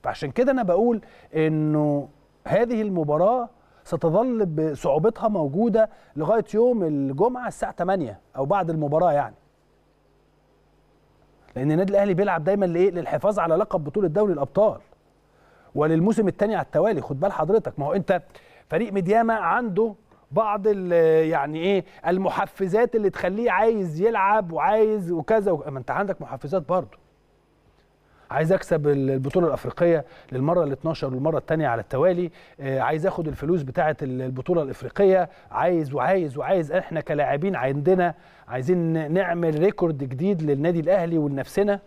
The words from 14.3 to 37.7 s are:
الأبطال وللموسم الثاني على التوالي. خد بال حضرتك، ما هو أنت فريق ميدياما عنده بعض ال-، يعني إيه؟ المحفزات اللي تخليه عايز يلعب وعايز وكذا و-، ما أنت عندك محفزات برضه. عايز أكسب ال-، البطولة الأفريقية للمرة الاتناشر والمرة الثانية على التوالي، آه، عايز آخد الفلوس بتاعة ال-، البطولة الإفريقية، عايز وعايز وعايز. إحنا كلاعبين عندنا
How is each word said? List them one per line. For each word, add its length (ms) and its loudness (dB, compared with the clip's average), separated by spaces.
الأبطال 480 0
وللموسم 540 2
الثاني 260 -2
على 100 -2
التوالي. 360 0
خد 200 -8
بال 120 0
حضرتك، 460 0
ما 80 -4
هو 60 -2
أنت 300 0
فريق 240 -2
ميدياما 420 2
عنده 600 0
بعض 360 0
ال-، 640 4
يعني 300 -2
إيه؟ 260 0
المحفزات 880 0
اللي 160 2
تخليه 400 -2
عايز 500 0
يلعب 520 2
وعايز 600 2
وكذا 400 0
و-، 180 -4
ما 80 -8
أنت 120 -10
عندك 320 -4
محفزات 460 -6
برضه. 300 -4
عايز 220 0
أكسب 360 0
ال-، 220 2
البطولة 360 0
الأفريقية 580 0
للمرة 320 0
الاتناشر 420 -4
والمرة 320 -2
الثانية 300 -2
على 120 0
التوالي، 500 0
آه، 200 -4
عايز 260 -2
آخد 220 -4
الفلوس 340 -2
بتاعة 400 -2
ال-، 200 -6
البطولة 400 -2
الإفريقية، 680 0
عايز 440 -2
وعايز 440 -2
وعايز. 340 -2
إحنا 280 -4
كلاعبين 560 -2
عندنا 580 0